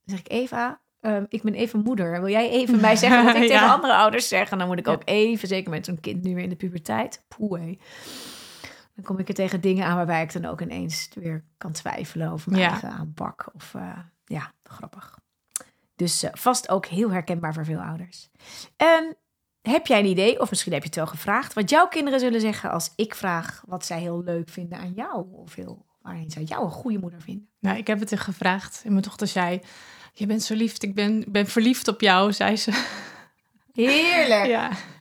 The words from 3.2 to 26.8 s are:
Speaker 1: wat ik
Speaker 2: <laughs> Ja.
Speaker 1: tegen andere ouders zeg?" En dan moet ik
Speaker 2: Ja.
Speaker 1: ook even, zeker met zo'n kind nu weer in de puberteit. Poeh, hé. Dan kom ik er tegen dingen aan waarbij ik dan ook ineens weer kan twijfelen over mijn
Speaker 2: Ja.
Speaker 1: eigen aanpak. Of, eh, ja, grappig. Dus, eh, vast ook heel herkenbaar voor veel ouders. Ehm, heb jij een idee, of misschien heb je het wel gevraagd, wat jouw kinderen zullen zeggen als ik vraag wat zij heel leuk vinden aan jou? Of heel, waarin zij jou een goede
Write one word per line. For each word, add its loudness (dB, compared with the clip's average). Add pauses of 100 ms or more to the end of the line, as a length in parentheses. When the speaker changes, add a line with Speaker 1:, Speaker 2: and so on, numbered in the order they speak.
Speaker 1:
wat 8
ik 6
Speaker 2:
<laughs> 6
Ja. -
Speaker 1:
tegen 8
andere 4
ouders 6
zeg?" 0
En -2
dan 0
moet -2
ik -4
Speaker 2:
Ja. 2
Speaker 1:
ook -2
even, 2
zeker -4
met -6
zo'n -6
kind -6
nu -2
weer -4
in -6
de -6
puberteit. -6
Poeh, -6
hé. -10 (1160)
Dan -18
kom -6
ik -6
er -4
tegen -2
dingen 2
aan 0
waarbij 0
ik -6
dan -6
ook -8
ineens -8
weer -8 (140)
kan -10
twijfelen -6
over -6
mijn 4
Speaker 2:
Ja. 4
Speaker 1:
eigen -6
aanpak. -10
Of, -20
eh, -12 (260)
ja, -10 (100)
grappig. -20 (800)
Dus, -2
eh, -4
vast 0
ook 0
heel 0
herkenbaar -4
voor -6
veel -4
ouders. -12 (480)
Ehm, 6 (580)
heb 0
jij 6
een 4
idee, 4
of 0
misschien -4
heb -2
je -10
het -10
wel -2
gevraagd, -4
wat -2
jouw 6
kinderen 0
zullen 2
zeggen -2
als -4
ik -2
vraag -6
wat -10
zij -6
heel -4
leuk -4
vinden -12
aan -10
jou? -8
Of -20
heel, -16 (160)
waarin -12
zij -10
jou -4
een -4
goede -4